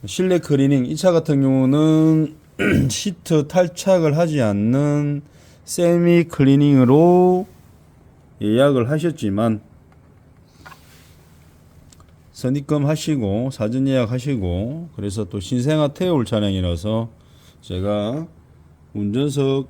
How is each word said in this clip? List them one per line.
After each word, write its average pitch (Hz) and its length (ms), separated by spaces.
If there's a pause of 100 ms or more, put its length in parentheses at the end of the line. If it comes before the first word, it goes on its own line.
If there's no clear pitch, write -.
실내 180 320
클리닝, 139 480
이 156 80
차 180 180
같은 156 300
경우는 156 920 (220)
<clears throat> 175 300
시트 156 600
탈착을 175 680
하지 160 260
않는 143 800 (420)
세미 170 600
클리닝으로 147 1200 (960)
예약을 123 500
하셨지만 113 680 (2750)
선입금 143 540
하시고 131 640
사전 131 380
예약하시고, 123 1040
그래서 101 300
또 98 160
신생아 143 480
태울 156 360
차량이라서 101 840 (520)
제가 104 680 (680)
운전석 135 760